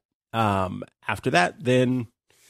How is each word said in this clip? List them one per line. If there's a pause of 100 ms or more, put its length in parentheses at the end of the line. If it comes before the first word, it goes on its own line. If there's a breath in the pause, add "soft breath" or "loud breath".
(320)
um, (240)
after
that,
then, (420 soft breath)